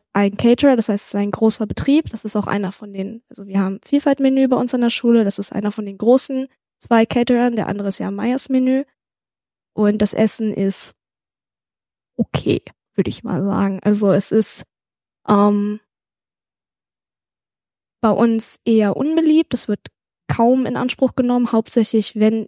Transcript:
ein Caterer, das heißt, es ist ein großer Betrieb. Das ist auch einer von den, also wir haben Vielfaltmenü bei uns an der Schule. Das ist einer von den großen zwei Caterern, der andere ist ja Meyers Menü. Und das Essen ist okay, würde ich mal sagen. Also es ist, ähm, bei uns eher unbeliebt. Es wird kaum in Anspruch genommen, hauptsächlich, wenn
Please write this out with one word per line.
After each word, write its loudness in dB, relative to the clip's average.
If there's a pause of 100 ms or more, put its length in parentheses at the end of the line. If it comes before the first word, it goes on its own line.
(140)
ein 0
Caterer, 4
das -2
heißt, -2
es -10
ist -4
ein -2
großer 0
Betrieb. 0
Das -12
ist -6
auch -2
einer -4
von -16
den, -10
also -20
wir -2
haben -4
Vielfaltmenü 2
bei 2
uns -2
an 0
der 2
Schule. 2
Das -4
ist -10
einer -4
von -8
den -14
großen 2 (320)
zwei 2
Caterern, 0
der -4
andere -6
ist -6
ja -6
Meyers -4
Menü. 2 (920)
Und 2
das 0
Essen 0
ist -4 (1200)
okay, -2 (340)
würde -2
ich -10
mal -4
sagen. -2
Also 2
es 0
ist, 0 (640)
ähm, 2 (2250)
bei 4
uns 0
eher 4
unbeliebt. 2
Es -4
wird -4 (400)
kaum 2
in -4
Anspruch -2
genommen, 0
hauptsächlich, 0
wenn 0